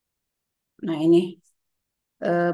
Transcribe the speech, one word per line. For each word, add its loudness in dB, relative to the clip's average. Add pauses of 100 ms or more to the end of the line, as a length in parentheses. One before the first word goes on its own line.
(840)
Nah, -4
ini, 6 (1080)
eh, 0